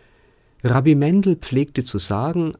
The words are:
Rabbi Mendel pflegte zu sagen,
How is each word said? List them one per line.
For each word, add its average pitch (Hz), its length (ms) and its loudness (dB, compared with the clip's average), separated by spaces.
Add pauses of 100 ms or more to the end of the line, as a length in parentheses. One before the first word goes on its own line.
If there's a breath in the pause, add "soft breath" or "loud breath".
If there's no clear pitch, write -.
(640 soft breath)
Rabbi 131 300 2
Mendel 175 400 2
pflegte 135 480 -2
zu 101 160 -8
sagen, 156 600 -2